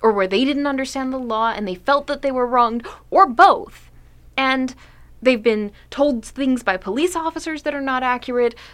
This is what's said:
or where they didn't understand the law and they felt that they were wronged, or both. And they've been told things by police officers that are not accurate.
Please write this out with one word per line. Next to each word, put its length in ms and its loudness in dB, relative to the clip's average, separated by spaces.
or 100 4
where 140 2
they 200 2
didn't 200 0
understand 460 -4
the 60 -6
law 360 -2
and 140 -6
they 60 -4
felt 320 -2
that 160 -6
they 100 0
were 140 -2
wronged, 400 0
or 160 6
both. 640 2
And 400 -2
they've 220 2
been 300 0
told 340 0
things 380 -2
by 160 0
police 360 -2
officers 500 -6
that 100 -4
are 80 -6
not 200 -2
accurate. 520 -2